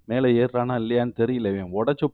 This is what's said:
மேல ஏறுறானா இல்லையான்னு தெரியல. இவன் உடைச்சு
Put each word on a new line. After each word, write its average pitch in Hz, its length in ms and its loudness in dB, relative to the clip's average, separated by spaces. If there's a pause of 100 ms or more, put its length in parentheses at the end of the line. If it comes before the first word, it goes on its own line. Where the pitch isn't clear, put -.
மேல 127 220 0
ஏறுறானா 123 540 2
இல்லையான்னு 120 360 -2
தெரியல. 117 420 0
இவன் 95 260 -4
உடைச்சு 147 280 0